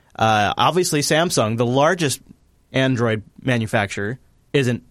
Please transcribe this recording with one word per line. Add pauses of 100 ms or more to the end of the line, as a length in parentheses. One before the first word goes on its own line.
(160)
Uh,
obviously,
Samsung,
the
largest (540)
Android (180)
manufacturer, (360)
isn't